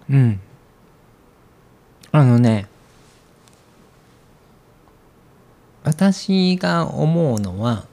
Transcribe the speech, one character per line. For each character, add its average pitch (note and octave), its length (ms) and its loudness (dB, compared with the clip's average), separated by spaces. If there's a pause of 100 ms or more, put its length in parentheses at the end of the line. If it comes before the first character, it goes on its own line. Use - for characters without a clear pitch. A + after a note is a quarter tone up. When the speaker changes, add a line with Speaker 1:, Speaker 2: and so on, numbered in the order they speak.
Speaker 1:
う C#3 60 0
ん。 A2+ 240 2 (1700)
あ D3+ 100 6
の A#2+ 160 4
ね、 A2 280 2 (3250)
私 F#3 760 0
が F3 340 -4
思 D#3 420 -2
う G#2 60 -4
の F#2+ 200 -8
は、 A#2+ 100 -2
Speaker 2:
は G2+ 220 -6